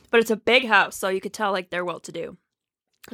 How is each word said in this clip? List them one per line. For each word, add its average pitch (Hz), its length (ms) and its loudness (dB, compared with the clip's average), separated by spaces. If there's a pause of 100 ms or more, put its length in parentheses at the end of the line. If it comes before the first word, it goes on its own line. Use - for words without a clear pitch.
(100)
But 233 100 4
it's 226 120 0
a 208 40 0
big 247 300 2
house, 196 300 2
so 196 120 -4
you 190 120 -2
could 190 120 -10
tell, 208 200 -2
like, 185 180 -6
they're 180 140 -4
well-to-do. 165 520 -10 (760)